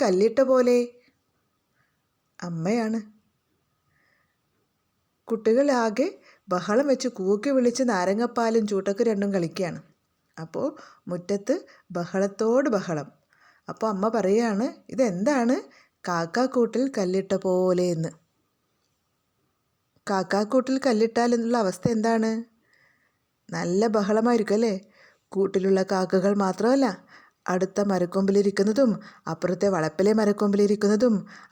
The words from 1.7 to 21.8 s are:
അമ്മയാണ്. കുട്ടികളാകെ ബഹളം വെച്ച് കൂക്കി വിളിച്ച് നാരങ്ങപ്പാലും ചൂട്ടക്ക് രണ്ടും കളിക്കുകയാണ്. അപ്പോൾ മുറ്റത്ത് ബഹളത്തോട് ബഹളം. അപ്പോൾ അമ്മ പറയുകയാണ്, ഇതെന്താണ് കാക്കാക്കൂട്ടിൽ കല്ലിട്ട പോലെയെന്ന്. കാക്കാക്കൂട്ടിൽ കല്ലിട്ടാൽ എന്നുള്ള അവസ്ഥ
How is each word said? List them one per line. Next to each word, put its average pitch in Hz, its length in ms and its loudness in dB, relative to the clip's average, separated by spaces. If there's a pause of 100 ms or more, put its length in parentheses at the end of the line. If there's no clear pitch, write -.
അമ്മയാണ്. 214 600 -4 (2250)
കുട്ടികളാകെ 233 800 2 (400)
ബഹളം 208 440 0
വെച്ച് 254 180 -2 (100)
കൂക്കി 208 380 0
വിളിച്ച് 240 340 2
നാരങ്ങപ്പാലും 226 800 0
ചൂട്ടക്ക് 196 380 -2
രണ്ടും 202 260 -2
കളിക്കുകയാണ്. 165 460 -4 (540)
അപ്പോൾ 165 300 -8 (460)
മുറ്റത്ത് 196 440 -4 (420)
ബഹളത്തോട് 214 800 0
ബഹളം. 160 340 -6 (580)
അപ്പോൾ - 260 -4
അമ്മ 190 100 -4 (120)
പറയുകയാണ്, 214 520 0 (260)
ഇതെന്താണ് 240 640 0 (520)
കാക്കാക്കൂട്ടിൽ 233 880 0
കല്ലിട്ട 190 340 -2
പോലെയെന്ന്. 180 760 0 (2000)
കാക്കാക്കൂട്ടിൽ 208 760 0
കല്ലിട്ടാൽ 233 480 2
എന്നുള്ള 233 240 -2
അവസ്ഥ 196 300 -2